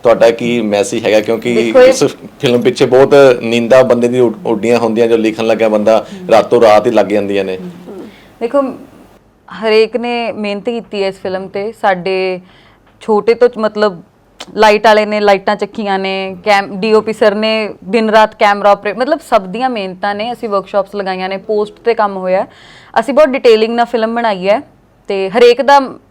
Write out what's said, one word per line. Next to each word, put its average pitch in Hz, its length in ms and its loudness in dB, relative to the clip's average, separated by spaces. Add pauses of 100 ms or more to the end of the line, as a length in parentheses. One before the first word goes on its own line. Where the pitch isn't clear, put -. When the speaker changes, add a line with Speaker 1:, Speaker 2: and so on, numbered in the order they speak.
Speaker 1:
ਤੁਹਾਡਾ 113 260 4
ਕੀ 120 320 -2
ਮੈਸੇਜ 107 440 -2
ਹੈਗਾ? 107 140 2
ਕਿਉਂਕਿ 113 360 -4
Speaker 2:
ਦੇਖੋ 117 260 2
ਇਹ 254 80 6
Speaker 1:
ਇਸ - 140 0 (360)
ਫਿਲਮ 123 220 0
ਪਿੱਛੇ 127 240 0
ਬਹੁਤ 131 300 4 (260)
ਨਿੰਦਾ 117 420 2
ਬੰਦੇ 120 240 2
ਦੀ 123 120 -2
ਉੱਡ-, 117 260 0
ਉੱਡੀਆਂ 113 340 0
ਹੁੰਦੀਆਂ, 113 280 0
ਜੋ 117 100 2
ਲਿਖਣ 110 300 -2
ਲੱਗਿਆ 113 220 0
ਬੰਦਾ 107 360 2 (260)
ਰਾਤੋਂ 110 300 4
ਰਾਤ 107 260 6
ਹੀ 120 40 0
ਲੱਗ 107 140 2
ਜਾਂਦੀਆਂ 98 400 -2
ਨੇ। 92 120 -8 (840)
Speaker 2:
ਦੇਖੋ, 240 200 -2 (1040)
ਹਰੇਕ 220 340 0
ਨੇ 233 340 -6
ਮਿਹਨਤ 202 340 -8
ਕੀਤੀ 226 380 -6
ਹੈ 190 40 -2
ਇਸ 190 160 -8
ਫਿਲਮ 190 240 -8
ਤੇ। 202 340 -8
ਸਾਡੇ 190 580 -4 (600)
ਛੋਟੇ 214 320 0
ਤੋਂ 240 160 2
ਚ-, 247 80 -6
ਮਤਲਬ 208 440 -4 (540)
ਲਾਈਟ 208 300 2
ਵਾਲੇ 214 200 4
ਨੇ 214 140 -4
ਲਾਈਟਾਂ 202 360 0
ਚੱਕੀਆਂ 202 440 -6
ਨੇ, 190 440 -6
ਕੈਮ-, 202 300 0
ਡੀ 214 200 -2
ਓ 220 80 4
ਪੀ 220 120 -8
ਸਰ 214 220 2
ਨੇ 220 340 -2 (140)
ਦਿਨ 220 260 -2
ਰਾਤ 214 260 2
ਕੈਮਰਾ 202 360 2
ਆਪਰੇਟ, 202 260 -2
ਮਤਲਬ 277 220 -2 (100)
ਸਭ 226 120 2
ਦੀਆਂ 214 280 -6
ਮਿਹਨਤਾਂ 202 460 -6
ਨੇ। 220 180 -8
ਅਸੀਂ 226 160 -10
ਵਰਕਸ਼ਾਪਸ 196 460 -4
ਲਗਾਈਆਂ 185 340 -6
ਨੇ, 190 80 -6
ਪੋਸਟ 208 360 -6 (120)
ਤੇ 233 80 2
ਕੰਮ 208 240 -2
ਹੋਇਆ। 185 300 -2 (520)
ਅਸੀਂ 240 140 -4
ਬਹੁਤ 302 140 4
ਡਿਟੇਲਿੰਗ 233 480 2
ਨਾਲ 233 100 0
ਫਿਲਮ 226 300 -4
ਬਣਾਈ 202 340 -2
ਹੈ 247 320 -4 (260)
ਤੇ 190 220 -4
ਹਰੇਕ 240 320 4
ਦਾ 285 180 4 (320)